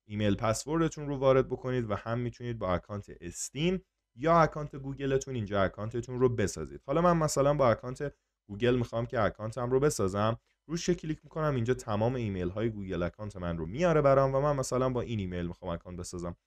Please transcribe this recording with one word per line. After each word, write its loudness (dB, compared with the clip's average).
ایمیل 2
پسوردتون -2
رو -2
وارد 6
بکنید -4
و 0
هم -4
می‌تونید -6
با 0
اکانت -6
استیم -4
یا 4
اکانت 2
گوگلتون -2
اینجا 0
اکانتتون -4
رو 6
بسازید. -4
حالا 0
من 4
مثلاً 2
با 4
اکانت -4
گوگل 2
می‌خوام -2
که -2
اکانتم -2
رو 4
بسازم، 2
روش -2
کلیک -2
می‌کنم، -2
اینجا 2
تمام 0
ایمیل -2
های -2
گوگل -4
اکانت -6
من -4
رو -4
میاره 2
برام 6
و 2
من 0
مثلاً 0
با -2
این -4
ایمیل -4
می‌خوام -8
اکانت -8
بسازم -8